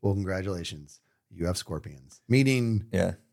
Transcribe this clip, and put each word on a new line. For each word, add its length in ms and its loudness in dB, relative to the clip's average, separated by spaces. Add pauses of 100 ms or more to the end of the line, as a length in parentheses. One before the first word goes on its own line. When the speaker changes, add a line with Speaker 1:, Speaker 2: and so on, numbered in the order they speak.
Speaker 1:
well, 100 2
congratulations. 880 -6 (300)
You 160 -6
have 100 0
scorpions. 720 -12
Meaning 640 4
Speaker 2:
Yeah. 200 2 (200)